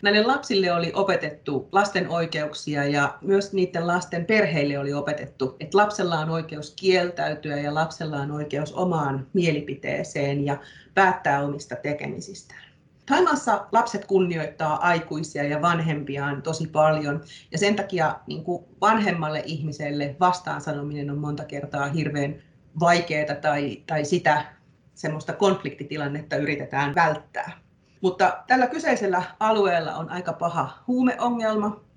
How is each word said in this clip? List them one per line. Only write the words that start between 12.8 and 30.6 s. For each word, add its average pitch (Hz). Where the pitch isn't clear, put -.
Thaimaassa 285
lapset 226
kunnioittaa 170
aikuisia 160
ja 147
vanhempiaan 143
tosi 160
paljon, 151
ja 165
sen 202
takia, 165
niin 156
kuin, 175
vanhemmalle 175
ihmiselle 147
vastaan 165
sanominen 147
on 143
monta 147
kertaa 143
hirveän 147
vaikeeta 165
tai, 143
tai 156
sitä 151
semmoista 156
konfliktitilannetta 151
yritetään 143
välttää. -
Mutta 185
tällä 254
kyseisellä 233
alueella 196
on 156
aika 175
paha 170